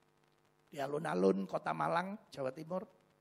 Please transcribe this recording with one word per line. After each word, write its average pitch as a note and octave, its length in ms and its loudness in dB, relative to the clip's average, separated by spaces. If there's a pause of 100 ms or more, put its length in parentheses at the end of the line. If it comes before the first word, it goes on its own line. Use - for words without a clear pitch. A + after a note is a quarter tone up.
(680)
di D#3+ 80 -16
alun-alun E3 720 2
Kota - 240 -2
Malang, E3 560 -2
Jawa C3 240 -4
Timur, E3+ 320 -8 (360)